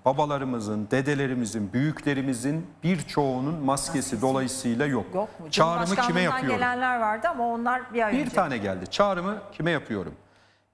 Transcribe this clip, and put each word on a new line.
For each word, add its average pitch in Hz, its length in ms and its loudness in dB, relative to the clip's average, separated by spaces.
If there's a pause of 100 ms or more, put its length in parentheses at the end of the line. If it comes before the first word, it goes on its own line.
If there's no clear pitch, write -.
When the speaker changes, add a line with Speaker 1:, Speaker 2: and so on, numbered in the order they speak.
Speaker 1:
babalarımızın, 131 840 0
dedelerimizin, 127 840 0
büyüklerimizin 139 960 0 (160)
birçoğunun 147 720 0
maskesi 139 420 0
Speaker 2:
Maskesi. 120 260 -2
Speaker 1:
dolayısıyla 131 640 0
yok. 123 280 0
Speaker 2:
Yok 196 260 -4
mu? 156 100 -14
Speaker 1:
Çağrımı 170 340 4
kime - 20 0 (100)
Speaker 2:
Cumhurbaşkanlığından 175 240 2 (160)
Speaker 1:
yapıyorum? - 220 0
Speaker 2:
gelenler 247 420 0
vardı 220 280 0
ama 254 200 -2
onlar 233 460 -2
bir 233 120 2
ay 208 60 0
Speaker 1:
Bir 262 80 2
Speaker 2:
önce. 294 100 -2
Speaker 1:
tane 156 280 2
geldi. 95 320 -4
Çağrımı 202 480 2 (140)
kime 165 180 0
yapıyorum? 104 440 -2 (600)